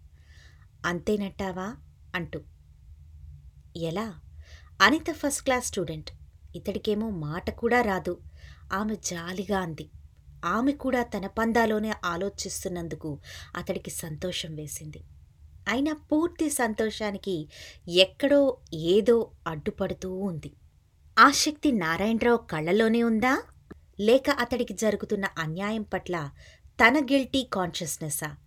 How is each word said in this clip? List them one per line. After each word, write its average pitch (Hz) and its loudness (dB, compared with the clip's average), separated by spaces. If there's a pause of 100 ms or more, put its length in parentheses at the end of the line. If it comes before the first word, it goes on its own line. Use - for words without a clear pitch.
(840)
"అంతేనంటావా?" 190 -4 (400)
అంటూ. 165 -6 (1400)
"ఎలా?" 165 -6 (640)
"అనిత 311 6
ఫస్ట్ 294 -2
క్లాస్ 247 2
స్టూడెంట్. 160 -6 (440)
ఇతడికేమో 208 -4
మాట 165 -6
కూడా 233 2
రాదు." 185 -2 (520)
ఆమె 214 -2
జాలిగా 185 -4
అంది. 160 -8 (560)
ఆమె 220 2
కూడా 262 0
తన 196 -6
పందాలోనే 220 2 (120)
ఆలోచిస్తున్నందుకు 170 -6 (360)
అతడికి 175 -6
సంతోషం 156 -8
వేసింది. 151 -12 (640)
అయినా 277 0
పూర్తి 311 0
సంతోషానికి 208 -2 (380)
ఎక్కడో 262 4 (160)
ఏదో 202 4 (160)
అడ్డుపడుతూ 185 -6
ఉంది. 175 -6 (640)
ఆ 262 10
శక్తి 302 0
నారాయణరావు 214 2
కళ్ళలోనే 220 2
ఉందా? 233 2 (560)
లేక 247 4
అతడికి 247 0
జరుగుతున్న 208 -2 (120)
అన్యాయం 190 -4
పట్ల 175 -4 (340)
తన 247 6
గిల్టీ 262 0
కాన్షియస్‌నెస్సా? 156 -4 (120)